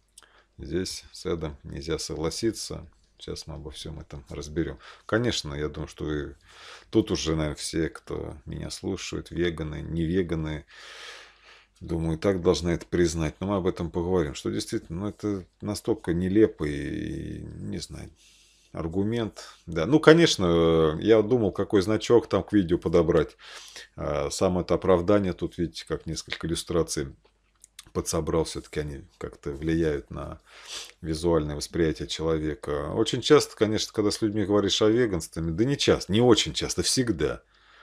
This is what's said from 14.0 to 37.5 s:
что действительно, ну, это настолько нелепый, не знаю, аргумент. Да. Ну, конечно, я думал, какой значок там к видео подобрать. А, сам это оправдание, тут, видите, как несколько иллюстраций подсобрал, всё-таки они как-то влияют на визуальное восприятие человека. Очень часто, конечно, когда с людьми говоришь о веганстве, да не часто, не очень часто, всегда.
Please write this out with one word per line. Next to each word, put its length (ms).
что 160
действительно, 500
ну, 80
это 360
настолько 520
нелепый, 1300
не 180
знаю, 320
аргумент. 720
Да. 200
Ну, 140
конечно, 1000
я 220
думал, 300
какой 300
значок 460
там 140
к 100
видео 260
подобрать. 580
А, 340
сам 280
это 160
оправдание, 580
тут, 260
видите, 280
как 200
несколько 400
иллюстраций 680
подсобрал, 520
всё-таки 360
они 240
как-то 360
влияют 580
на 300
визуальное 560
восприятие 500
человека. 840
Очень 300
часто, 340
конечно, 360
когда 180
с 100
людьми 240
говоришь 380
о 80
веганстве, 520
да 220
не 120
часто, 360
не 80
очень 320
часто, 300
всегда. 600